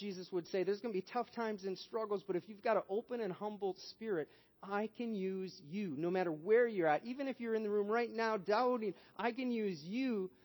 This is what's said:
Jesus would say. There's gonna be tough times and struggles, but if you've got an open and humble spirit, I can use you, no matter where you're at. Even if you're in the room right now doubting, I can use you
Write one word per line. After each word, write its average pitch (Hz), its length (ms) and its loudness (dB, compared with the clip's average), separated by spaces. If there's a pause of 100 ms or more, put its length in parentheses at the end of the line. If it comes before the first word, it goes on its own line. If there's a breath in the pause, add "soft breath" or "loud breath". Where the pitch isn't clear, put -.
Jesus 185 320 -8
would 180 140 -2
say. 190 160 0
There's 196 180 0
gonna 233 140 -4
be 185 80 0
tough - 300 -4
times 214 320 -2
and 240 120 -2
struggles, 214 500 -2
but 185 80 -2
if 170 140 -2
you've 208 140 -14
got 220 160 6
an 165 100 0
open 233 320 -2
and 202 100 0
humble 196 440 -4 (160)
spirit, 190 400 -2 (320 loud breath)
I 202 240 0 (100)
can 233 180 -2
use 190 400 -2 (140)
you, 185 300 -2
no 170 120 0
matter 185 220 2
where 214 340 4
you're 190 220 2
at. 151 160 4
Even 262 240 -4
if 247 120 -4
you're 226 140 0
in 220 80 2
the 208 60 0
room 202 200 2
right 226 220 2
now 220 280 0
doubting, 214 560 2 (240 loud breath)
I 233 140 0
can 254 180 -2
use 202 340 0
you 214 460 0 (140 loud breath)